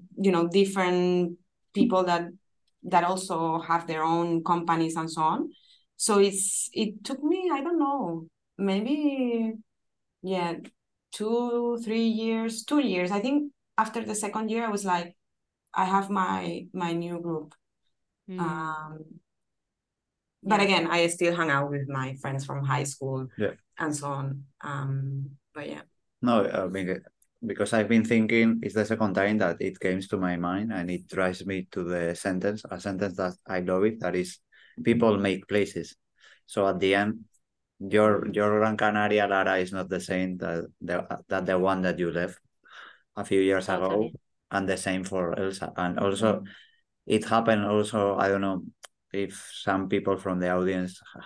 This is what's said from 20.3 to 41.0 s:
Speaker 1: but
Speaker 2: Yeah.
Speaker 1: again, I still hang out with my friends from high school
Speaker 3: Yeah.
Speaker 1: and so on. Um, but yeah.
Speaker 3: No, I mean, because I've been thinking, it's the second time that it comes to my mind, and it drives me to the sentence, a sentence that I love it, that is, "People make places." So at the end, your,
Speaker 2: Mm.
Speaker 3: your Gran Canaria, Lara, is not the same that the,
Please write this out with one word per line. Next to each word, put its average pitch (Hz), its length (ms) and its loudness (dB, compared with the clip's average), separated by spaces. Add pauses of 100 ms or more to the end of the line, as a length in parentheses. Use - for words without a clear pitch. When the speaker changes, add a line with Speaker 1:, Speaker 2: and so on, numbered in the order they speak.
Speaker 1:
but 202 180 2
Speaker 2:
Yeah. 202 60 6
Speaker 1:
again, 175 220 4
I 170 200 4
still 170 280 2
hang 165 140 0
out 143 200 2
with 139 200 -4
my 135 320 -4
friends 135 240 -6
from 139 180 -6
high 135 220 0
school 135 420 -6 (100)
Speaker 3:
Yeah. 104 160 -2 (240)
Speaker 1:
and 151 180 -4
so 143 120 -8
on. 139 380 -6 (160)
Um, 139 720 -4 (220)
but 147 140 -12
yeah. 151 140 -10 (400)
Speaker 3:
No, 117 280 4
I 92 180 -2
mean, 92 340 -4 (440)
because 101 280 -2
I've 107 160 4
been 113 160 6
thinking, 113 580 4
it's 101 120 -6
the 107 100 2
second 107 280 0
time 101 260 2
that 87 220 0
it 95 180 -4
comes 95 300 -2
to 107 80 -2
my 90 200 -2
mind, 95 360 -2
and 90 160 -4
it 90 180 -6
drives 92 380 -2
me 95 260 -4
to 92 120 -4
the 85 320 -2
sentence, 98 540 -2
a 92 100 -8
sentence 98 380 -4
that 92 160 -2 (140)
I 92 140 -2
love 92 240 2
it, 113 160 0
that 90 140 -2
is, 90 240 -4 (440)
"People 117 340 4
make 98 300 0
places." 98 480 -2 (500)
So 98 220 0
at 92 120 0
the 95 160 4
end, 107 300 0 (540)
your, 104 460 4
Speaker 2:
Mm. 104 100 -4
Speaker 3:
your 104 240 4
Gran 110 160 2
Canaria, 104 520 4
Lara, 95 320 2
is 92 120 -2
not 95 160 -6
the 90 140 -2
same 92 360 -2
that 85 280 -4 (160)
the, 87 260 -4 (220)